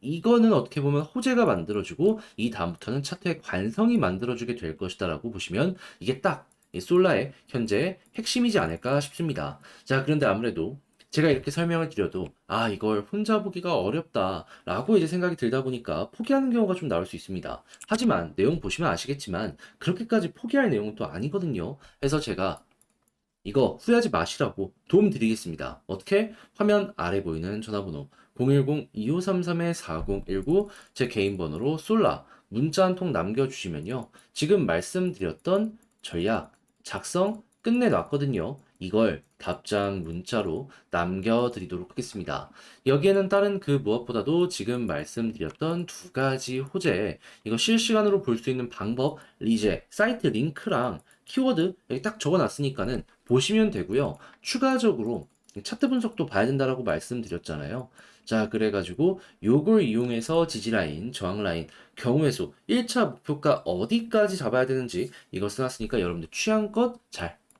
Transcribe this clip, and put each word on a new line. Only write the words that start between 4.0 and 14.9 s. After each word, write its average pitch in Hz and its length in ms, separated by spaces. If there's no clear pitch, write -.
될 80 200
것이다"라고 90 560
보시면 117 440
이게 127 220
딱 - 260
이 92 80
솔라의 160 500
현재 120 500
핵심이지 226 440
않을까 120 400
싶습니다. 143 600
자, 135 180
그런데 147 220
아무래도 104 520
제가 156 180
이렇게 139 200
설명을 165 400
드려도 92 380
"아, 113 220
이걸 104 420
혼자 214 320
보기가 175 380
어렵다"라고 120 1160